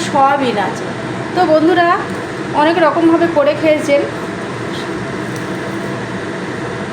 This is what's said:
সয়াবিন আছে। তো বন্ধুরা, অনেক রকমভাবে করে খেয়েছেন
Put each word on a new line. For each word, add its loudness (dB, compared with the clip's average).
সয়াবিন 2
আছে। -6
তো 4
বন্ধুরা, 6
অনেক 4
রকমভাবে 4
করে 4
খেয়েছেন 2